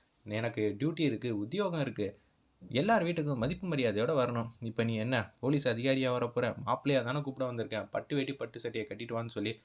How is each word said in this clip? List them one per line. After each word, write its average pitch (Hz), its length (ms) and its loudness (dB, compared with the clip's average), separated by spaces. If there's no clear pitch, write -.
எனக்கு 107 520 0
டியூட்டி 156 220 -2
இருக்கு, 123 380 0
உத்தியோகம் 165 440 -2
இருக்கு, 107 260 -2
எல்லார் 190 420 4
வீட்டுக்கும் 156 340 0
மதிப்பு 170 300 0
மரியாதையோட 120 460 2
வரணும். 123 340 2
இப்ப 113 240 -2
நீ 113 120 2
என்ன 113 440 0
போலீஸ் 143 280 2
அதிகாரியா 131 420 2
வரப்போற? 123 460 0
மாப்பிள்ளையா 131 380 2
தானே 131 180 -2
கூப்பிட 135 240 -4
வந்திருக்க. 110 400 -4
பட்டு 110 300 -4
வேட்டி, 135 180 0
பட்டு 120 260 -8
சட்டையை 113 300 -6
கட்டிட்டு 113 220 -8
வான்னு 117 160 -2
சொல்லி 107 260 -4